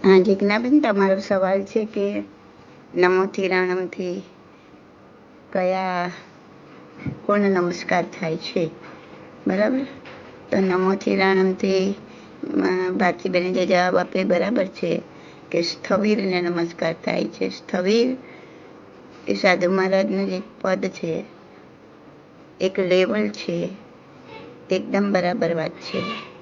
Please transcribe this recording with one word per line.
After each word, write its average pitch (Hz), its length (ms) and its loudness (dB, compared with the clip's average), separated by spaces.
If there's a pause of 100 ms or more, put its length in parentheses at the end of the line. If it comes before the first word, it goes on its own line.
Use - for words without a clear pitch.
હા, 190 140 10
જિજ્ઞાબેન, 208 640 4
તમારો 196 380 4
સવાલ 196 460 0
છે 214 200 -2
કે 202 380 -2 (720)
નમોથી 185 540 2
રાણમથી 185 760 -2 (1300)
કયા, 185 580 -2 (1160)
કોને 202 220 4
નમસ્કાર 175 560 0 (160)
થાય 165 160 -2
છે, 170 340 -2 (760)
બરાબર? 208 320 2 (720)
તો 196 100 2
નમોથી 190 560 2
રાણમથી, 190 760 2 (500)
અ, 185 460 0
ભારતીબેને 180 640 0
જે 185 140 2
જવાબ 180 300 4
આપ્યો 180 260 0
એ - 20 0
બરાબર 185 420 0
છે - 360 -4 (480)
કે 170 120 0
સ્થવિરને 190 800 0
નમસ્કાર 170 540 -2 (100)
થાય - 200 -2
છે. - 240 -4
સ્થવિર 220 680 0 (1120)
એ 202 40 2
સાધુ 180 360 2
મહારાજનું 190 600 2
જે 185 120 -4 (180)
પદ 190 260 -2
છે, 170 380 -6 (1400)
એક 185 180 0
લેવલ 185 500 2
છે, 175 400 -4 (1040)
એકદમ 196 420 0
બરાબર 175 420 0
વાત 165 160 -4
છે. - 300 -8 (420)